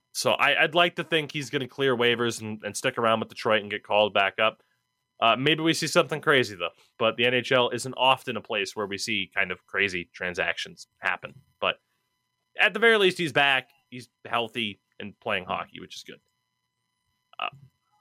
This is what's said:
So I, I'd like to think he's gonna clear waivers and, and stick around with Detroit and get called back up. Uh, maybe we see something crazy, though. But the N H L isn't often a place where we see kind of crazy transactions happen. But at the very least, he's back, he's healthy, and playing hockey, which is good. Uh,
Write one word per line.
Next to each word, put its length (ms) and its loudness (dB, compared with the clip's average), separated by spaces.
So 180 0
I, 320 2
I'd 120 0
like 220 4
to 60 -4
think 280 -2
he's 180 -8
gonna 180 -4
clear 300 0
waivers 420 0
and, 240 -10
and 140 -8
stick 200 -4
around 220 2
with 100 -6
Detroit 320 0
and 100 -10
get 120 -8
called 300 2
back 260 2
up. 240 0
Uh, 140 4
maybe 260 0
we 120 2
see 140 -4
something 340 0
crazy, 340 2
though. 140 -6
But 200 2
the 80 2
N 80 2
H 180 0
L 200 4
isn't 260 -8
often 400 2
a 40 -8
place 320 -4
where 140 -4
we 100 -6
see 380 -4
kind 160 -2
of 160 -12
crazy 460 -2
transactions 760 -6
happen. 340 -6
But 160 -2
at 160 2
the 60 -6
very 180 4
least, 200 2
he's 160 -4
back, 340 2
he's 180 -16
healthy, 540 -4
and 220 -14
playing 240 -2
hockey, 380 -8
which 160 -18
is 60 -18
good. 180 -20
Uh, 120 -6